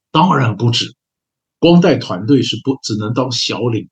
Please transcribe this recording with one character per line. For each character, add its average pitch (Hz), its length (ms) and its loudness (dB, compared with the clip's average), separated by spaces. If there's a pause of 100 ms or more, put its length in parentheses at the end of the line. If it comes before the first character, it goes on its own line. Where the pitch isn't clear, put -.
(100)
当 160 260 2
然 117 200 0
不 120 140 0
止。 - 240 -4 (640)
光 175 220 6
带 175 180 4
团 101 280 -8
队 131 160 4
是 - 220 -4
不， 135 180 -4
只 110 140 -6
能 107 160 -6
当 127 180 -2
小 113 380 -4
领 101 240 -4